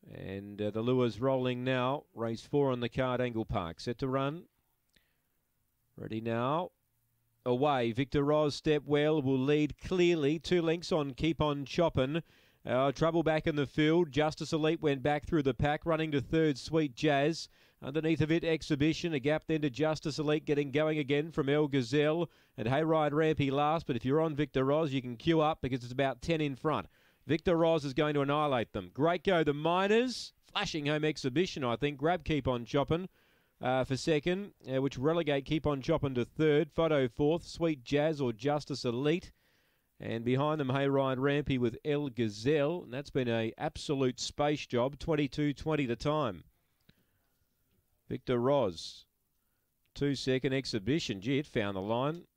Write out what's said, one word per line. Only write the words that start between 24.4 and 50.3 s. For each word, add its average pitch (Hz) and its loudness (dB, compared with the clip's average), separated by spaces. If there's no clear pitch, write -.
Oz, 151 2
you 135 -2
can 123 -8
queue 160 2
up 156 0
because 127 -4
it's 120 -10
about 131 -2
ten 165 0
in 143 -2
front. 131 -2
Victor 165 2
Oz 165 4
is 139 -4
going 151 2
to 143 2
annihilate 139 0
them. 92 -8
Great 165 0
go, 175 4
the 147 2
Miners. 190 0
Flashing 170 -4
home 151 0
Exhibition, 151 -2
I 117 0
think. 143 -2
Grab 165 0
Keep 147 0
On 120 -2
Choppin', 156 0
uh, 127 0
for 131 -4
second, 170 0
uh, 135 2
which 135 -2
relegate 147 0
Keep 151 -2
On 139 -2
Choppin' 143 0
to 123 2
third. 151 2
Photo 151 2
fourth, 147 0
Sweet 160 -4
Jazz 147 0
or 123 0
Justice 139 -4
Elite. 143 0
And 110 -6
behind 143 2
them, 135 -2
Hayride 139 2
Rampy 143 0
with 120 0
El 147 -2
Gazelle. 135 0
And 110 -16
that's 143 -10
been 127 0
a 113 0
absolute 135 -2
space 147 -2
job. 131 -2
Twenty-two 151 -2
twenty 151 -4
the 120 -4
time. 143 -4
Victor 123 -4
Roz. 120 -2
Two 143 0
second 131 0